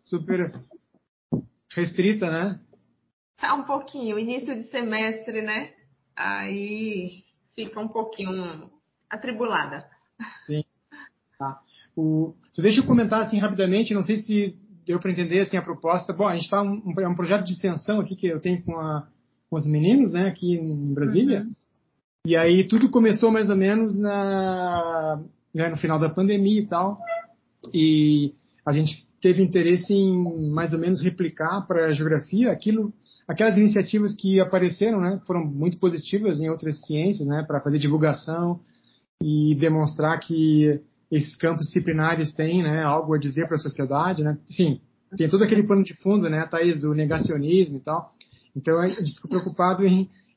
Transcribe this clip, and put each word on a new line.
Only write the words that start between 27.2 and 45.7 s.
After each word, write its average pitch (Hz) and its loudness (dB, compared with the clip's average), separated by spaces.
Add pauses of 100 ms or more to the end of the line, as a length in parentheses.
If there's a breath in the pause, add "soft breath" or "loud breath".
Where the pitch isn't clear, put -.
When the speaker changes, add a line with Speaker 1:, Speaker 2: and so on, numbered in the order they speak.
Speaker 1:
E 151 4 (320)
a 147 0
gente 151 -2 (140)
teve 185 4
interesse 175 2
em 180 0
mais 156 -2
ou 160 0
menos 175 0
replicar 175 -4
pra 165 2
geografia 156 0
aquilo, 214 -2 (360 soft breath)
aquelas 196 2
iniciativas 208 4
que 190 2
apareceram, 185 2
né, 185 0
foram 175 -2
muito 151 -2
positivas 180 -2
em 160 -2
outras 160 -6
ciências, 160 -2
né, 151 -2
pra 147 -2
fazer 147 0
divulgação 156 0 (600 soft breath)
e 151 4
demonstrar 156 0
que 151 2 (280)
esses 151 -2
campos 160 -2
disciplinares 160 0
têm, 165 0
né, 156 0
algo 156 0
a 151 2
dizer 143 -2
pra 156 -2
sociedade, 151 -2
né? 151 -2 (100)
Sim, - 0 (340)
tem 165 0
todo 196 4
aquele 214 4
pano 202 4